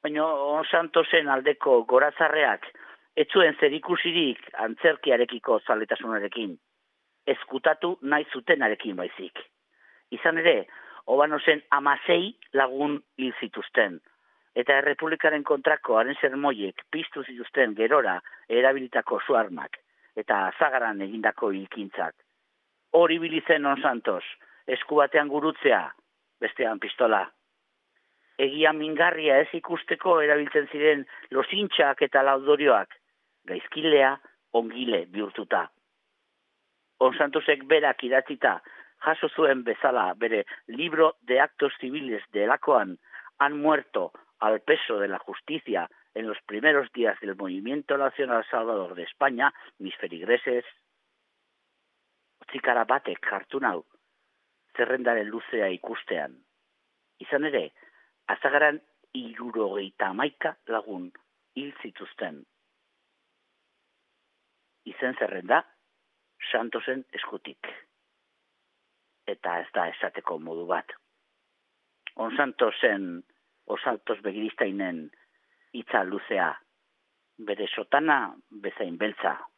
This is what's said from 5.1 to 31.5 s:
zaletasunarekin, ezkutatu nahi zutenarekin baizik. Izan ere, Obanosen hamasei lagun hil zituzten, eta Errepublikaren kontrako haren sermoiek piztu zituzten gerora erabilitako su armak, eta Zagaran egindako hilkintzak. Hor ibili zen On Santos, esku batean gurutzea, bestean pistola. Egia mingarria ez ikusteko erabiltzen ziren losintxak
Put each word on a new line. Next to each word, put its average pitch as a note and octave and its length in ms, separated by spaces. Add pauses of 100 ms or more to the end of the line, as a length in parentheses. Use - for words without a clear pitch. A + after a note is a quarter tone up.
zaletasunarekin, A2 960 (720)
ezkutatu D#3 760
nahi C#3+ 320
zutenarekin A#2 640
baizik. F2+ 440 (720)
Izan E3 260
ere, D3+ 280 (380)
Obanosen D3 680
hamasei D3 640 (180)
lagun C#3 460 (180)
hil C3 220
zituzten, G2+ 640 (560)
eta C#3 220
Errepublikaren D3+ 680
kontrako C#3 540
haren B2+ 220
sermoiek C3 680
piztu D3+ 340
zituzten A#2+ 500
gerora A2+ 420 (320)
erabilitako B2 720
su C3+ 160
armak, F2 420 (380)
eta G2+ 420
Zagaran A#2 440
egindako G#2+ 480
hilkintzak. F#2+ 640 (800)
Hor E3 180
ibili E3 340
zen D3+ 200
On C#3 160
Santos, A#2 420 (420)
esku D3 360
batean D3 260
gurutzea, C#3+ 540 (580)
bestean A2+ 400
pistola. G#2+ 440 (1120)
Egia D3+ 340
mingarria D#3 680
ez D#3 160
ikusteko E3 640
erabiltzen D3 520
ziren D3 340 (240)
losintxak D3+ 720